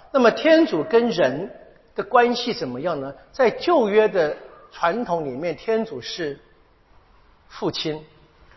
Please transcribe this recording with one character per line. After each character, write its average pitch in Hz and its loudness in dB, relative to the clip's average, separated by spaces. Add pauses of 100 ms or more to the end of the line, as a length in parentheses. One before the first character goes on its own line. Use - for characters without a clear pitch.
(100)
那 277 0
么 233 6
天 320 4
主 160 -2
跟 233 2
人 160 0 (460)
的 151 -6
关 240 2
系 233 -4
怎 147 -8
么 123 -8
样 156 -4
呢？ 135 -10 (160)
在 247 2
旧 285 0
约 214 4
的 165 0 (360)
传 196 -2
统 170 -4
里 139 -8
面， 160 -6
天 220 -4
主 - -12
是 147 -10 (1080)
父 - -6
亲， 156 -6 (540)